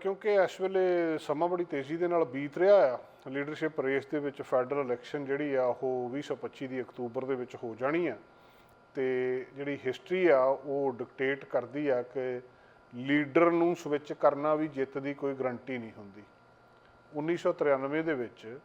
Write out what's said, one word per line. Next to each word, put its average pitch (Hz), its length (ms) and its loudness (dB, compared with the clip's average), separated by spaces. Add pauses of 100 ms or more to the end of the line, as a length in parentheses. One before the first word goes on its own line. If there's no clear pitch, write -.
ਕਿਉਂਕਿ 196 320 0
ਇਸ 185 280 2
ਵੇਲੇ 180 560 2
ਸਮਾਂ 151 300 -2
ਬੜੀ 175 180 -2
ਤੇਜ਼ੀ 143 320 -6
ਦੇ 175 100 0
ਨਾਲ 170 180 2
ਬੀਤ 139 320 -6
ਰਿਹਾ 180 360 8
ਆ, 113 60 -4 (280)
ਲੀਡਰਸ਼ਿਪ 147 540 -2
ਰੇਸ 135 240 0
ਦੇ 151 140 -2
ਵਿੱਚ 143 220 -4
ਫੈਡਰਲ 131 380 0
ਇਲੈਕਸ਼ਨ 135 460 -4
ਜਿਹੜੀ 139 280 -2
ਆ 127 120 2
ਉਹ 123 440 -2
ਵੀਹ 135 120 -6
ਸੌ 143 140 -6
ਪੱਚੀ 127 320 -8
ਦੀ 127 140 -6
ਅਕਤੂਬਰ 123 440 -6
ਦੇ 135 100 -2
ਵਿੱਚ 123 200 -6
ਹੋ 113 200 -8
ਜਾਣੀ 151 320 0
ਆ 113 100 -4 (800)
ਤੇ 127 500 0 (100)
ਜਿਹੜੀ 139 300 -6
ਹਿਸਟਰੀ 180 420 0
ਆ 135 160 8
ਉਹ 135 520 0
ਡਿਕਟੇਟ 135 500 -4
ਕਰਦੀ 135 420 -4
ਆ 123 140 2
ਕਿ 127 400 -4 (540)
ਲੀਡਰ 143 560 4
ਨੂੰ 170 240 2
ਸਵਿੱਚ 147 380 -4
ਕਰਨਾ 147 420 2
ਵੀ 156 120 0
ਜਿੱਤ 135 300 -4
ਦੀ 139 160 -4
ਕੋਈ 139 200 -4
ਗਾਰੰਟੀ 127 440 -4
ਨਹੀਂ 113 200 -10
ਹੁੰਦੀ। 104 260 -18 (920)
ਉੱਨੀ 160 220 -2
ਸੌ 175 160 0
ਤਰਿਆਨਵੇਂ 143 500 2
ਦੇ 160 100 0
ਵਿੱਚ 120 500 -8